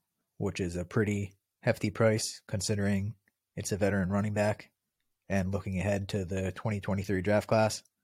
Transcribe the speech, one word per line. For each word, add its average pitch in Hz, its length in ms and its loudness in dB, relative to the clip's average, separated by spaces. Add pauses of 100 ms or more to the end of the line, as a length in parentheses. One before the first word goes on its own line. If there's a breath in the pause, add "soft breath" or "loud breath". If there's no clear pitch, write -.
(360)
which 101 240 -2
is 87 160 -2
a 90 80 -2
pretty 101 480 0 (300)
hefty 110 280 0
price 110 560 2
considering 101 680 -2 (420)
it's 104 160 -4
a 107 40 -2
veteran 95 340 2
running 104 240 0
back 104 360 0 (580)
and 95 240 0
looking 95 260 -4
ahead 101 300 0
to 98 160 -2
the 95 280 -2
twenty 107 280 -4
twenty-three 95 420 -2
draft 104 240 2
class. 110 360 2 (220)